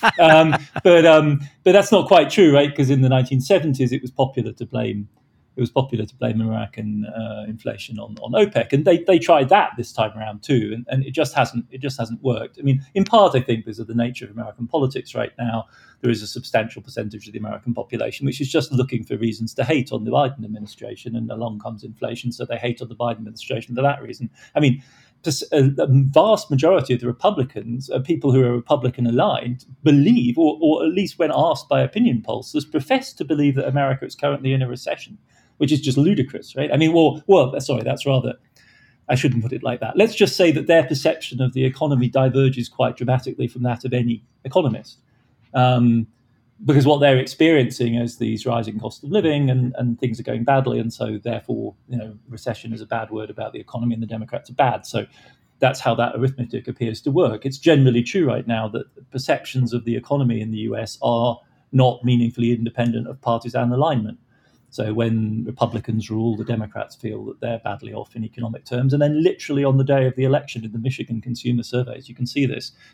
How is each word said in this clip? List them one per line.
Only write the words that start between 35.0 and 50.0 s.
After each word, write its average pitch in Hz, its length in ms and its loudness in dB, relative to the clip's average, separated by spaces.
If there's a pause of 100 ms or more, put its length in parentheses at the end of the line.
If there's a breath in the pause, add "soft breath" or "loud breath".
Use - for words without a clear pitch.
which 143 160 2
is 135 80 2
just 135 180 0
ludicrous, - 560 0
right? 147 180 -4
I 135 40 2
mean, 160 160 4
well, 160 340 4
well, 139 340 4
sorry, 131 220 -2
that's 127 240 -6
rather, 131 280 0 (720 soft breath)
I 143 80 2
shouldn't 127 260 0
put 117 100 -4
it - 120 -8
like 120 160 -4
that. 113 160 -8
Let's 220 180 4
just - 220 2
say 170 160 4
that - 160 -2
their 165 160 6
perception 139 580 -4
of 123 100 0
the 131 120 -2
economy 131 440 0
diverges 131 600 0
quite 127 280 -2
dramatically 127 520 -4
from 123 160 -8
that 120 200 -4
of 127 80 -6
any 120 300 -2 (220)
economist. 135 540 -2 (560)
Um, 120 520 4 (580)
because 139 220 4
what 143 140 6
they're 139 180 6
experiencing 123 800 2
is 120 220 -4
these 110 280 -4
rising 110 320 -4
cost 107 240 -12
of 147 80 -12
living 151 400 0
and, 127 280 0
and 120 200 -2
things 113 220 -4